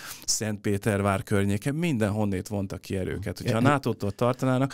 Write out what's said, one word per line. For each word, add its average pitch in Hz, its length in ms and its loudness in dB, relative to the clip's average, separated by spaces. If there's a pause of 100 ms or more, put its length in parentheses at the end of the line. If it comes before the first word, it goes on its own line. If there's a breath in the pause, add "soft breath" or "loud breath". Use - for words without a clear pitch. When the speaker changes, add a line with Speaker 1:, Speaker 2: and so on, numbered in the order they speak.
(260 loud breath)
Speaker 1:
Szentpétervár 101 960 0
környéke, 98 480 0
mindenhonnét 107 760 0
vontak 95 340 -4
ki - 140 -6
erőket. 92 420 -4
Hogyha 117 200 0
a 113 40 2
Speaker 2:
Ja, 123 80 6
Speaker 1:
nato-tól 139 420 0
tartanának, 127 640 2